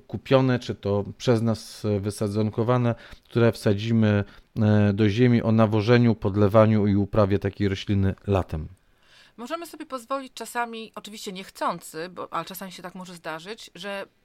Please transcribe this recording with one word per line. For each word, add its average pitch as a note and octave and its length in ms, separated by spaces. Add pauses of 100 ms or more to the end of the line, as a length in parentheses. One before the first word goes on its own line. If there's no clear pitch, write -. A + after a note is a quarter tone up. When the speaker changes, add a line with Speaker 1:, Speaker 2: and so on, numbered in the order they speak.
Speaker 1:
kupione, B2+ 520
czy A2 160
to G2+ 280 (140)
przez A2+ 240
nas - 420 (160)
wysadzonkowane, A2 960 (340)
które A#2 220
wsadzimy, G#2+ 720 (380)
e, G#2 320
do G#2+ 160
ziemi A#2+ 320
o A2+ 100
nawożeniu, A2 640
podlewaniu G#2 720
i G2 80
uprawie G2+ 440
takiej G2 300
rośliny F#2+ 460 (120)
latem. F2+ 400 (720)
Speaker 2:
Możemy D#4+ 300
sobie D#4 180
pozwolić C4 480
czasami, A3+ 640
oczywiście G#3 380
niechcący, F#3 760
bo, - 240
ale E3 120
czasami F#3+ 260
się F3+ 120
tak F3+ 120
może F#3 180
zdarzyć, E3+ 640
że, G3 300 (200)